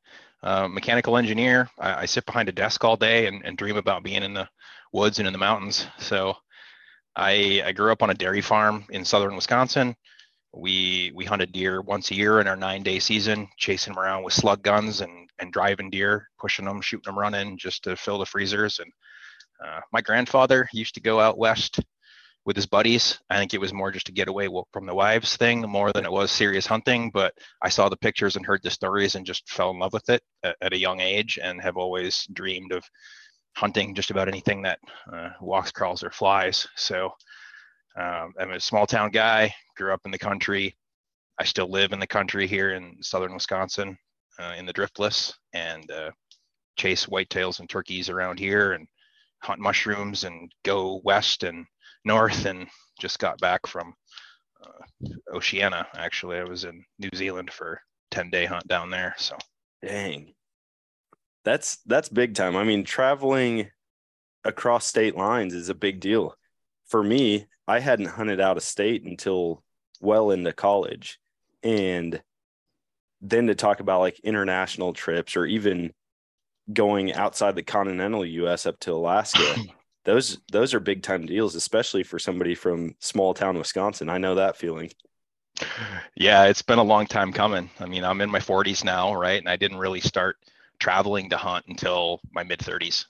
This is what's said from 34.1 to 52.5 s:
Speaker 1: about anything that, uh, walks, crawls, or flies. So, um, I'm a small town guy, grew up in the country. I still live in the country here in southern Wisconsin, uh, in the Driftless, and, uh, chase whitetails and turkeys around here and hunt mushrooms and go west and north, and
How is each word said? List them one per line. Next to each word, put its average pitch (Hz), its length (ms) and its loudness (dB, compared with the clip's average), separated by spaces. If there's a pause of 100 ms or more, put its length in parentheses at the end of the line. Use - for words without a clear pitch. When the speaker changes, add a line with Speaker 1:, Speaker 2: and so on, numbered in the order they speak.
Speaker 1:
about 95 160 -2
anything 98 360 -2
that, 92 180 -4 (320)
uh, 85 160 -10 (120)
walks, 92 300 -2
crawls, 90 320 -4
or 87 80 -8
flies. 95 640 2
So, 92 400 -4 (840)
um, 87 400 -6
I'm 92 140 -6
a 90 80 -6
small 104 260 2
town 104 280 0
guy, 110 420 4 (220)
grew 95 180 -2
up 92 100 -2
in 98 60 -12
the 95 80 -6
country. 98 580 -2 (600)
I 78 60 -2
still 92 260 -2
live 98 220 2
in 98 80 -4
the 95 80 -4
country 98 400 0
here 95 240 0
in 90 280 -12
southern 92 320 -4
Wisconsin, 95 640 -4 (440)
uh, 87 180 -10
in 90 80 -14
the 90 60 -8
Driftless, 101 640 -2 (180)
and, 82 400 -8
uh, 78 180 -10 (640)
chase 92 320 0
whitetails 92 540 -4
and 87 100 -16
turkeys 92 400 -8
around 92 300 -4
here 98 320 4
and 80 160 -8 (520)
hunt 98 200 -6
mushrooms 101 640 -2
and 85 280 -14 (120)
go 95 400 0
west 98 400 2
and 82 200 -8 (400)
north, 107 420 4
and 92 220 -6 (300)